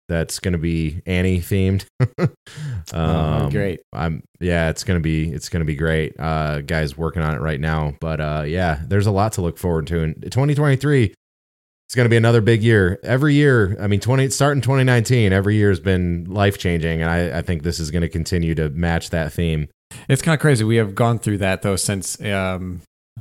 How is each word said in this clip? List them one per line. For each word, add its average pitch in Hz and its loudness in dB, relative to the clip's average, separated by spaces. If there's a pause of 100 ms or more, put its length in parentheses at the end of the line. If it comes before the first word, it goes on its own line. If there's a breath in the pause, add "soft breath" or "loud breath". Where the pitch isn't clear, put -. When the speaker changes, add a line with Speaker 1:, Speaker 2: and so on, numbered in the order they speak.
Speaker 1:
that's 82 -2
gonna 90 -2
be 80 -2
Annie 92 0
themed. 95 0 (140)
<laughs> - 0 (600 loud breath)
Speaker 2:
Oh, 82 -4
Speaker 1:
Um, 78 0
Speaker 2:
great. 95 -2 (140)
Speaker 1:
I'm, 80 -4 (180)
yeah, 85 0
it's - -6
gonna 90 0
be, 78 0
it's 71 -10
gonna 82 -2
be 76 -2
great. 80 -2
Uh, 76 -2
guys 76 -4
working 82 -4
on 78 -2
it 58 -6
right 76 -4
now, 78 -2
but, 80 -4
uh, 76 -4
yeah, 80 -2
there's 101 2
a 107 2
lot 98 0
to 98 -6
look 85 -2
forward 80 -2
to. 85 -2
And 78 -6
twenty 143 0
twenty-three 139 2
is - -12
gonna 123 4
be 117 6
another 117 6
big 113 4
year. 104 4
Every 131 2
year, 127 4
I 104 -2
mean, 101 2
twenty, 131 2
starting 143 2
twenty 131 2
nineteen, 120 4
every 98 2
year 104 4
has 87 2
been 87 0
life-changing, 87 0
and 82 0
I, 85 0
I - -4
think 85 -4
this 76 -4
is 78 -4
gonna 85 -2
continue 82 -2
to 78 -2
match 82 -2
that 80 -4
theme. 80 -2 (400 loud breath)
Speaker 2:
It's 135 2
kinda 160 0
crazy. 131 2
We 113 2
have 107 0
gone 117 0
through 104 -2
that, 95 -2
though, 98 0
since, - -4
um, 92 -4 (400)